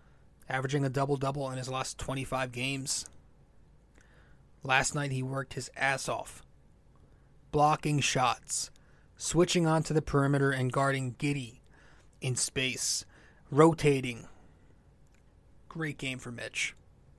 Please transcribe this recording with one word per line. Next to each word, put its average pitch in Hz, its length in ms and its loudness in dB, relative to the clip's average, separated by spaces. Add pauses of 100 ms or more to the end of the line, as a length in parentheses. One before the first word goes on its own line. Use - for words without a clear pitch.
(480)
averaging 135 380 0
a 135 40 0
double-double 139 600 -2
in 131 60 -8
his 127 120 -8
last 131 280 -6
twenty-five 131 540 -4
games. 135 540 -4 (1600)
Last 135 320 2
night 143 160 -2
he 131 100 -4
worked 135 320 -6
his 131 220 -8
ass 135 320 0
off, - 360 -8 (1080)
blocking 151 480 4
shots, - 720 0 (480)
switching 170 480 4
onto 160 280 2
the 151 80 4
perimeter 139 500 2
and 127 200 0
guarding 135 440 0
Giddey 143 440 -4 (640)
in 127 140 -2
space, - 720 -2 (440)
rotating. 139 800 4 (1400)
Great 156 280 -6
game 131 200 -4
for 123 140 -10
Mitch. - 440 -6 (440)